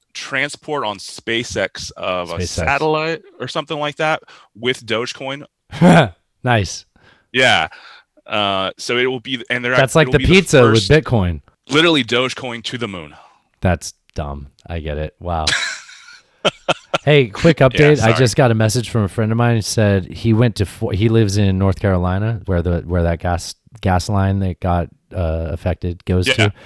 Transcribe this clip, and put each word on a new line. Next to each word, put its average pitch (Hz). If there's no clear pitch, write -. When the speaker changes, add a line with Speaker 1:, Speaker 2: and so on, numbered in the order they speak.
Speaker 1:
transport 139
on 101
SpaceX -
of 90
a 85
Speaker 2:
SpaceX. 87
Speaker 1:
satellite 156
or 127
something 156
like 147
that 156
with 120
Dogecoin. 131
Speaker 2:
<laughs> 170
Nice. 113
Speaker 1:
Yeah. 113
Uh, 98
so -
it 127
will 131
be, 123
and 123
they're 123
Speaker 2:
That's 131
Speaker 1:
act-, -
Speaker 2:
like 156
Speaker 1:
it'll 131
Speaker 2:
the 147
Speaker 1:
be -
the 175
Speaker 2:
pizza 151
with 110
Speaker 1:
first, -
Speaker 2:
Bitcoin. 98
Speaker 1:
literally 156
Dogecoin 120
to -
the 117
moon. 82
Speaker 2:
That's 87
dumb. 71
I 85
get 73
it. 76
Wow. 85
Speaker 1:
<laughs> -
Speaker 2:
Hey, 143
quick 151
Speaker 1:
Yeah, 131
Speaker 2:
update. 147
I -
Speaker 1:
sorry. 113
Speaker 2:
just 127
got 127
a -
message 110
from 110
a 98
friend 110
of 113
mine 120
who 107
said 101
he 113
went 113
to 95
Fo-, -
he 104
lives 110
in 98
North 95
Carolina 95
where 87
the, 87
where 87
that 85
gas, 87
gas 90
line 98
that 92
got, 87
uh, 82
affected 87
goes 92
Speaker 1:
Yeah. -
Speaker 2:
to. 104